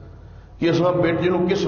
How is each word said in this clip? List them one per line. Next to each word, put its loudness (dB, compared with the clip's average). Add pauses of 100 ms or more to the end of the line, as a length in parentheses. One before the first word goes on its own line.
(600)
کہ 0
اس 2
وقت 2
بیٹے 0
نو 2 (120)
کس 0